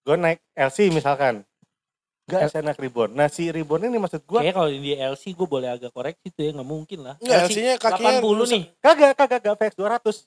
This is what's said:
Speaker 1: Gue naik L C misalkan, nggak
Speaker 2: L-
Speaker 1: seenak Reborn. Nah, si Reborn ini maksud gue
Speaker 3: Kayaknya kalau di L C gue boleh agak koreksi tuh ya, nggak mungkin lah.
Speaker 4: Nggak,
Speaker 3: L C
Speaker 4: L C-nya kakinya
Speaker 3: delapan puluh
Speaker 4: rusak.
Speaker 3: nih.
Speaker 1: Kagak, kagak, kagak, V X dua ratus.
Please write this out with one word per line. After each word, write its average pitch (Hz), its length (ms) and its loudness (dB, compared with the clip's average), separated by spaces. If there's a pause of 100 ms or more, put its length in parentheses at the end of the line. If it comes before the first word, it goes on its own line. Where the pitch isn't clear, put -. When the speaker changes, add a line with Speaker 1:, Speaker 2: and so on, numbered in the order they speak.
Speaker 1:
Gue 143 140 2
naik 170 220 0 (140)
L 135 180 0
C 208 200 2
misalkan, 139 520 0 (840)
nggak 185 160 -2
Speaker 2:
L- 151 100 0
Speaker 1:
seenak 151 260 -4
Reborn. 120 340 -4
Nah, 143 160 0
si 170 200 -4
Reborn 160 380 -4
ini 240 120 -4
maksud 180 240 -6
gue 214 160 -4
Speaker 3:
Kayaknya 185 180 0
kalau 165 140 0
di 139 240 -6
L 135 220 -4
C - 140 -20
gue 180 180 -4
boleh 131 240 -4
agak 123 200 -10
koreksi 139 380 -10
tuh 160 140 -8
ya, 151 80 -2
nggak 135 160 -12
mungkin 156 340 -12
lah. 131 160 -16
Speaker 4:
Nggak, 240 200 2
Speaker 3:
L 175 100 4
C - 0 -
Speaker 4:
L - 80 -2
C-nya 240 220 0
kakinya 220 180 0 (160)
Speaker 3:
delapan 262 80 2
puluh 220 240 2
Speaker 4:
rusak. 240 100 0
Speaker 3:
nih. 190 100 -2 (140)
Speaker 1:
Kagak, 294 380 8
kagak, 247 240 2
kagak, 208 160 0
V 208 80 -4
X 214 100 -2
dua 202 180 -4
ratus. 220 360 -2